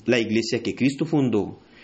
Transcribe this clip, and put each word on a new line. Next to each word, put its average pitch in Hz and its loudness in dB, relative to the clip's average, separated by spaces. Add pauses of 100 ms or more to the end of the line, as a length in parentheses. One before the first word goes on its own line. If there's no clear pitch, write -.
la 120 4
iglesia 113 0
que - -4
Cristo 135 0
fundó. 117 0 (240)